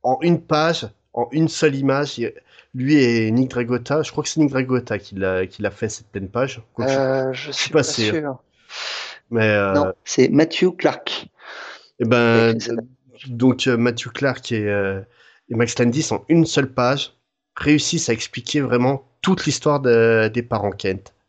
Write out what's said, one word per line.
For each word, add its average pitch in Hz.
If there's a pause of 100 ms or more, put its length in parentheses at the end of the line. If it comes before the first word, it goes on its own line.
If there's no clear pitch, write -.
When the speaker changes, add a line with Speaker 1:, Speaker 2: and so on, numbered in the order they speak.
Speaker 1:
En 127
une 170
page, 156 (240)
en 120
une 160
seule 151
image, 139
il, 117 (420)
lui 135
et 117
Nick 127
Dragotta, 123
je -
crois 151
que -
c'est 156
Nick 143
Dragotta 127
qui -
l'a, 95
qui -
l'a 101
fait 104
cette -
pleine 98
page. 123 (120)
Quoique 127
je 135
Speaker 2:
Euh, 131
je 131
Speaker 1:
je 143
suis -
Speaker 2:
suis -
Speaker 1:
pas 156
Speaker 2:
pas 135
Speaker 1:
sûr. 107
Speaker 2:
sûr. 147 (920)
Speaker 1:
Mais, 110
euh, 101
Speaker 2:
Non, 95 (120)
c'est -
Matthew 165
Clark - (720)
Speaker 1:
Eh 120
ben, 117
Speaker 2:
qui 117
a 117
écrit 117 (360)
cette 123
Speaker 1:
donc, 127
euh, 123
Matthew 117
Clark -
et, 107
euh, 98 (480)
et 117
Max 113
Landis, 123
en 104
une 165
seule -
page, 127 (420)
réussissent 151
à 117
expliquer 123
vraiment 123 (140)
toute 185
l'histoire 147
de, 113
des 120
parents 101
Kent. 98 (140)